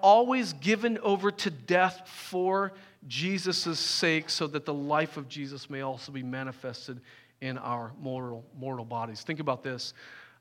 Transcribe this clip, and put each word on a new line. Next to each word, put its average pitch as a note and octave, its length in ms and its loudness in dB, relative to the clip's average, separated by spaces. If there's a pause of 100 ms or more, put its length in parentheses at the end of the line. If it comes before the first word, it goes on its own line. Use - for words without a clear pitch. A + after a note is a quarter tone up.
always A3+ 520 8
given G#3+ 500 2
over G3 260 4
to G3+ 220 -2
death F3+ 580 2
for F#3+ 640 0 (340)
Jesus' E3+ 720 0
sake, D#3+ 540 2
so D#3+ 160 0
that C#3+ 180 -4
the D3+ 80 -2
life D3+ 420 0
of C#3 140 -10
Jesus C#3 400 -10
may C#3 120 -6
also C3+ 300 -8
be C3+ 120 -8
manifested B2+ 800 -8 (400)
in C3 180 -6
our A#2+ 400 -4
mortal, B2+ 440 -6 (140)
mortal B2+ 260 -6
bodies." A#2 380 -6
Think D#3 180 -4
about C3+ 220 0
this. B2+ 320 -6 (480)